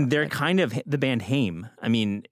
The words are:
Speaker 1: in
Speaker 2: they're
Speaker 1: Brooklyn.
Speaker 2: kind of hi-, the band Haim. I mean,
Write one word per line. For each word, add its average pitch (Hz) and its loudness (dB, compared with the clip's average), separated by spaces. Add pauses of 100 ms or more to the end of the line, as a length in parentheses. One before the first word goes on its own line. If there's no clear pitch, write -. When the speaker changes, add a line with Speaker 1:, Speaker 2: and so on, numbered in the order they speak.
Speaker 1:
in 127 0
Speaker 2:
they're 151 2
Speaker 1:
Brooklyn. 151 -6
Speaker 2:
kind 170 2
of 127 0
hi-, 117 -4
the 143 -2
band 131 0
Haim. 110 -2 (120)
I 120 -6
mean, 104 0